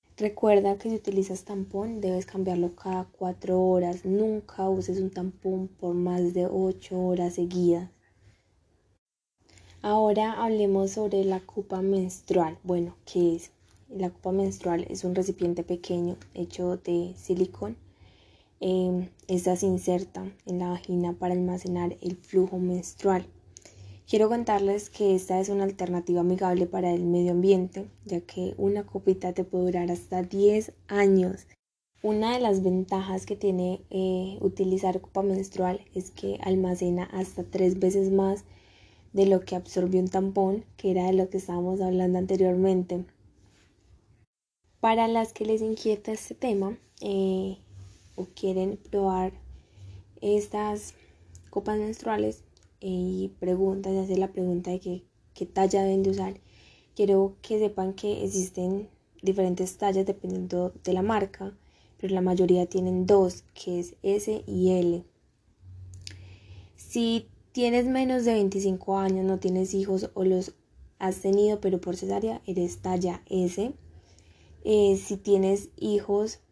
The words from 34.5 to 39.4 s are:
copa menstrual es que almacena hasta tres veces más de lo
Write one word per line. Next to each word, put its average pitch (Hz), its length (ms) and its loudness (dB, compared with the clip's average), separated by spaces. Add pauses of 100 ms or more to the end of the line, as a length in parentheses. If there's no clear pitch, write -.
copa - 200 -4
menstrual 190 600 -2 (120)
es 185 160 -8
que 196 320 -8
almacena 180 600 0
hasta 185 400 -6
tres 185 340 2
veces 190 320 2
más 196 340 2 (720)
de 196 120 6
lo 190 140 6